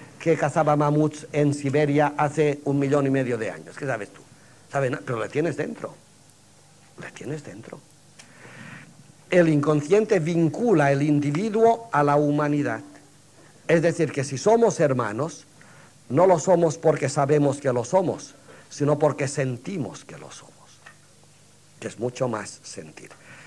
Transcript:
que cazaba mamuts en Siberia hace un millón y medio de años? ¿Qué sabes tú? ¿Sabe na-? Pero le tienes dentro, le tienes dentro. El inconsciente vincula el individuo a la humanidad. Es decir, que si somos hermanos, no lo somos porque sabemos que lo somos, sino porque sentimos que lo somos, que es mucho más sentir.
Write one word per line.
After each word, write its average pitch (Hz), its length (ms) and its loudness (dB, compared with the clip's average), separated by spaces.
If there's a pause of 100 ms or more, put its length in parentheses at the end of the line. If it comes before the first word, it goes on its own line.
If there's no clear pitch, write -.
(200)
que 160 180 0
cazaba 151 380 2
mamuts 151 560 0
en 147 220 2
Siberia 143 600 2
hace 147 480 0
un 139 160 0
millón 139 280 2
y - 20 0
medio 127 280 0
de 107 140 -6
años? - 240 -16
¿Qué 156 100 -10
sabes 113 240 -6
tú? - 120 -20 (500)
¿Sabe 139 180 0
na-? 139 140 -4
Pero 120 160 -6
le 104 100 -6
tienes 151 280 -2
dentro, - 360 -8 (1080)
le - 100 -16
tienes 147 320 -12
dentro. - 360 -18 (1500)
El 175 160 6
inconsciente 156 720 2
vincula 165 720 2
el 139 100 0
individuo 196 880 0
a 147 120 2
la 147 140 2
humanidad. 147 640 0 (840)
Es 165 140 4
decir, 160 300 0
que 135 140 -4
si 135 120 -8
somos 220 440 4
hermanos, 131 640 -2 (640)
no 160 180 4
lo 180 100 6
somos 170 400 2
porque 147 320 2
sabemos 143 500 2
que 135 140 0
lo 120 100 -2
somos, 175 520 -2 (340)
sino 143 300 0
porque 143 300 0
sentimos 131 760 -6
que - 140 -20
lo - 140 -20
somos, - 500 -20 (960)
que 117 80 -10
es - 100 -12
mucho 123 300 -4
más 107 360 -8
sentir. - 460 -18 (380)